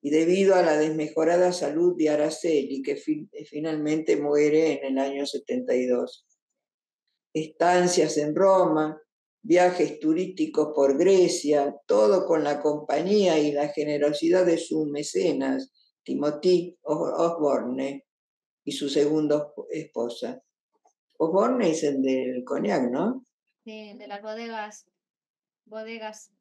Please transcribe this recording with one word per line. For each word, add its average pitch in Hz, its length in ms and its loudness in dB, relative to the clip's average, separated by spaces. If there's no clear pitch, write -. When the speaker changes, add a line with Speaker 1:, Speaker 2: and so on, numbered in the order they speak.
Speaker 1:
y 143 60 -4
debido 185 460 4
a 180 60 4
la 156 140 2
desmejorada 160 760 0
salud 170 440 0
de 156 120 2
Araceli, 147 760 -2
que 143 140 -4
fin-, 151 340 -8
finalmente 156 680 -2
muere 147 560 2
en 135 200 -4
el 131 60 0
año 139 280 -2
setenta 127 500 -4
y 127 100 0
dos. 123 400 -4
Estancias 165 880 2
en 147 160 -2
Roma, 165 680 2
viajes 175 560 2
turísticos 156 760 -2
por 139 240 2
Grecia, 156 760 4
todo 202 400 4
con 160 160 2
la 147 180 -2
compañía 160 760 2
y 147 140 2
la 143 160 0
generosidad 151 760 0
de 165 140 2
sus 156 320 -4
mecenas, 143 800 -2
Timothy 151 800 0
Os-, 151 340 -4
Osborne 139 880 -2
y 135 80 -8
su 143 160 -6
segunda 147 480 2
esp-, - 340 -8
esposa. 151 720 -8
Osborne 202 540 0
es 156 140 -2
el 139 180 0
del 127 420 -2
cognac, 151 460 -2
¿no? 202 340 -4
Speaker 2:
Sí, 214 320 -16
de 208 120 -20
las 202 120 -14
bodegas, 214 640 -12
bodegas. 220 760 -16